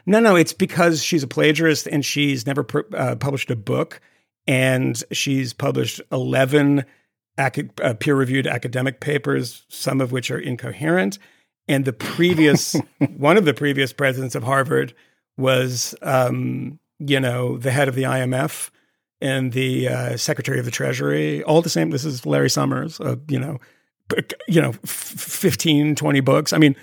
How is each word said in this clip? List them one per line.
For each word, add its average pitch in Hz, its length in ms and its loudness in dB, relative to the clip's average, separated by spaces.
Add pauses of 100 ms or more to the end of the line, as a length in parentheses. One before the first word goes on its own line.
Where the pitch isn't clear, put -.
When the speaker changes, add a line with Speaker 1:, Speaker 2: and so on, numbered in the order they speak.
Speaker 1:
No, 214 160 4
no, 208 160 6
it's 160 160 4
because 170 500 2
she's 175 200 0
a 127 40 -4
plagiarist 151 600 2
and 143 180 -2
she's 139 420 0
never 139 160 -2
pr-, - 320 -4
uh, 127 220 -2
published 135 340 -4
a 120 60 -4
book, 131 420 -4 (480)
and 131 640 0
she's 135 400 -2
published 131 480 -4 (140)
eleven 135 720 2 (520)
aca-, 143 320 -2 (140)
uh, 127 120 2
peer-reviewed 135 520 0
academic 127 540 -4
papers, 139 680 -4
some - 320 -4
of 127 140 -2
which 127 180 -4
are 131 80 -6
incoherent. 175 800 -2 (480)
And 139 160 2
the 131 100 -2
previous, 156 800 4 (240)
Speaker 2:
<laughs> - 200 0
Speaker 1:
one 147 180 4
of 214 80 6
the 147 100 4
previous 139 380 -2
presidents 131 440 -2
of 131 80 -6
Harvard 135 500 0 (440)
was, 131 640 0
um, 127 760 0 (200)
you 139 200 0
know, 123 380 -2
the 127 140 -2
head 135 180 2
of 127 60 -4
the 131 100 -2
I 131 160 -2
M 127 120 -2
F 139 380 -4 (500)
and 135 300 -2
the, 127 380 -2
uh, 123 280 -4
Secretary 139 420 -2
of 123 60 -4
the 120 60 -6
Treasury, 143 720 -2
all 160 180 4
the 170 80 -4
same. 165 200 0
This 143 160 -4
is 135 200 -8
Larry 143 240 2
Summers, 139 520 -4
uh, 123 160 -4 (100)
you 135 100 -2
know, 135 220 -6 (480)
p-, - 160 0 (240)
you 165 140 6
know, 135 80 2
f-, 110 100 -8 (100)
fifteen, 151 1040 0
twenty 143 260 0
books. 139 320 2
I 165 40 2
mean, 147 260 6